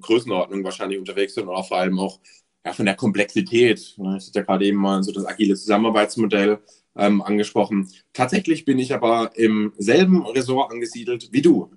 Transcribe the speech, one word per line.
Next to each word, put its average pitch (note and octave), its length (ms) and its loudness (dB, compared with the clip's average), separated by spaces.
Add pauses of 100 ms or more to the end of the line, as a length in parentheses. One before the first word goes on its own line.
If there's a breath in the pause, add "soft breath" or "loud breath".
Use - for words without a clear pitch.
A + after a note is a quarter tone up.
Größenordnung G2+ 640 -2
wahrscheinlich G2 340 -8
unterwegs G2 360 -4
sind G#2+ 120 -6
und F2+ 80 -8
auch F#2 140 -6
vor F#2 100 -2
allem F#2 220 0
auch, F#2+ 180 -6 (460 soft breath)
ja, F2 80 -8
von A2 120 -4
der G2 120 0
Komplexität. G#2 1000 0
Ne? G2 220 -6
Ich F#2+ 80 -14
hatte - 140 -4
ja G2 40 -8
gerade F#2+ 200 0
eben G2+ 140 2
mal G2 260 2
so G2 80 -4
das F#2+ 120 -6
agile G2 300 0
Zusammenarbeitsmodell, G#2+ 1040 0 (400 soft breath)
ähm, G2+ 240 2
angesprochen. G#2 680 0 (220 soft breath)
Tatsächlich D3+ 520 -2
bin C3 140 2
ich B2+ 160 -2
aber A2+ 400 0
im G#2+ 420 2
selben E3+ 500 4
Ressort C3 460 -2
angesiedelt A#2 580 -8
wie C3 120 0
du, C3+ 340 4